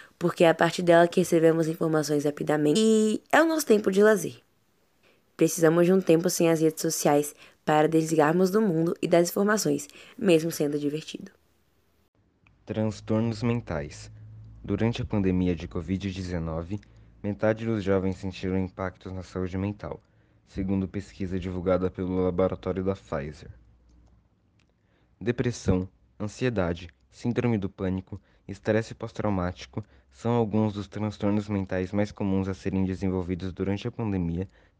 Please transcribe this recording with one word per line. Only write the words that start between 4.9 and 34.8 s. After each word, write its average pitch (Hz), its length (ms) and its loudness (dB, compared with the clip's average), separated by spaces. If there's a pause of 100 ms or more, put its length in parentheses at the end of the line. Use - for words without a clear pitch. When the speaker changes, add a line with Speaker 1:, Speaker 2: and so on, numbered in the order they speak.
Speaker 1:
Precisamos 165 500 4
de 180 60 6
um 190 80 4
tempo 175 280 4
sem 175 220 2
as 160 100 2
redes 160 200 2
sociais 147 560 0 (280)
para 151 240 4
desligarmos 160 640 2
do 208 100 0
mundo 170 400 0
e - 60 -4
das 170 220 4
informações, 196 580 0 (320)
mesmo 165 320 4
sendo 147 260 -2
divertido. 147 540 -8 (1400)
Speaker 2:
Transtornos 110 720 -2
mentais. 113 680 -6 (540)
Durante 107 380 -2
a - 20 -6
pandemia 92 500 0
de 82 140 -10
covid 92 420 -6
dezenove, 87 680 -8 (420)
metade 110 420 -2
dos 113 200 -2
jovens 95 320 0
sentiram 95 420 -4
impactos 92 540 -6
na 92 100 -10
saúde 92 340 -6
mental, 98 440 -6 (480)
segundo 98 400 -2
pesquisa 95 500 -8
divulgada 90 500 0
pelo 92 360 -2
laboratório 92 580 0
da 95 140 -2
Pfizer. 76 560 -10 (1700)
Depressão, 104 640 -2 (320)
ansiedade, 98 720 -4 (220)
síndrome 120 480 -2
do 95 100 -6
pânico, 95 500 -6 (300)
estresse 110 460 -2
pós-traumático 101 880 -6 (260)
são - 220 -4
alguns 110 400 0
dos 101 160 -8
transtornos 104 580 -2
mentais 95 460 -4
mais 104 180 -2
comuns 95 380 -2
a 95 60 -4
serem 95 320 -4
desenvolvidos 92 640 -4
durante 98 340 -6
a 120 60 -8
pandemia 95 560 -4 (320)